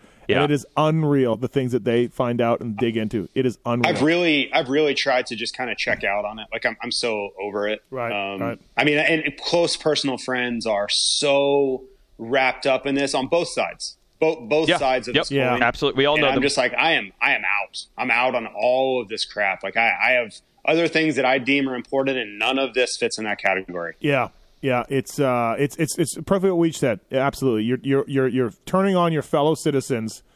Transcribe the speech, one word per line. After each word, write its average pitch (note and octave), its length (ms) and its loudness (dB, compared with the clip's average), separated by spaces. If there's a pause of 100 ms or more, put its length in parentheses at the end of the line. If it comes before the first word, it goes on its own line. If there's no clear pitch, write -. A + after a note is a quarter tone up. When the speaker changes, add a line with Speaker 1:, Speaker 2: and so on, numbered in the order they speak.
(260)
Speaker 1:
Yeah. - 160 4
Speaker 2:
and D3 80 4
it D3 40 2
is C#3 120 0 (120)
unreal D3 580 4
the A#2+ 140 -2
things B2+ 240 0
that A#2 100 2
they A#2+ 240 2
find A#2+ 320 -2
out A#2 220 2
and A2 160 -6
dig A#2 180 0
into. A2 400 -2
It C3 100 2
is B2 200 -2
unreal. B2 280 2
Speaker 3:
I've - 80 -2
really, D#3 520 2
I've D3 160 0
really C#3+ 240 2
tried B2+ 320 0
to B2 100 -10
just A2+ 180 -6
kinda A#2+ 240 -6
check A2 280 -2
out G2+ 180 0
on G#2+ 160 -8
it. G#2+ 100 -14
Like, A#2 160 -4
I'm, A#2 160 -4
I'm A#2+ 120 -8
so G#2 380 -4 (120)
over G2+ 240 -4
it. G#2+ 220 -4
Speaker 2:
Right, B2 200 -6
Speaker 3:
Um, G2 320 -6
Speaker 2:
right. A2+ 180 -6 (180)
Speaker 3:
I C3 80 4
mean, D3 140 2
and D3+ 360 0
close E3+ 400 0
personal C#3+ 420 0
friends A#2+ 480 -4
are G#2 240 -2
so C#3 920 0 (340)
wrapped B2+ 480 -2
up C3 220 0
in C#3 80 0
this C#3 180 0
on C3+ 140 -2
both E3+ 220 0
sides. - 480 -6 (240)
Bo-, D#3+ 260 0
both D3+ 220 2
Speaker 1:
Yeah. E3+ 80 4
Speaker 3:
sides C3 320 0
of B2 60 0
Speaker 1:
Yep. D3 80 2
Speaker 3:
this - 80 -8
Speaker 2:
Yeah. C3+ 180 2
Speaker 3:
coin. A#2+ 140 2
Speaker 1:
Absolutely. B2 340 0
We C3+ 80 4
all C#3+ 100 2
Speaker 3:
And D3 60 2
Speaker 1:
know C#3+ 80 4
Speaker 3:
I'm C3+ 60 2
Speaker 1:
them. B2+ 80 2
Speaker 3:
just C#3 140 0
like, B2+ 160 2
I D#3 200 2
am, G#2 180 -2 (100)
I C3 140 2
am G#2+ 80 -2
out. G2 360 -6 (180)
I'm B2 140 0
out B2 220 2
on A#2 220 -2
all B2+ 460 2
of G2+ 80 -10
this G#2+ 160 -6
crap. G2 360 -2
Like, G2 140 -6
I, A2+ 160 2 (100)
I A#2 100 4
have A#2+ 240 0 (280)
other E3 240 2
things D#3+ 300 0
that C3 80 2
I C3 120 4
deem C3+ 300 0
are C3 80 -6
important, C3+ 420 -2
and G#2 220 -6
none B2 180 0
of C3+ 180 -2
this B2 200 2
fits A#2 220 -2
in A2 80 -6
that G#2 160 -4
category. F2 580 -4
Speaker 2:
Yeah. C3+ 300 0 (340)
Yeah, B2 260 0
it's, C3+ 300 -2
uh, A#2+ 380 0
it's, C#3 200 -2
it's, D#3+ 200 -2
it's E3 200 0
perfectly F#3+ 340 0
what E3+ 80 0
we E3+ 120 2
said. A#2+ 280 -2 (100)
Yeah, C3 160 0
absolutely. A#2+ 380 0
You're, B2 180 0
you're, C3+ 260 0
you're, C3+ 200 0
you're A#2+ 260 0 (140)
turning F#3+ 280 2
on F3 160 4
your D3+ 120 0
fellow D3+ 320 2
citizens B2+ 640 -2 (140)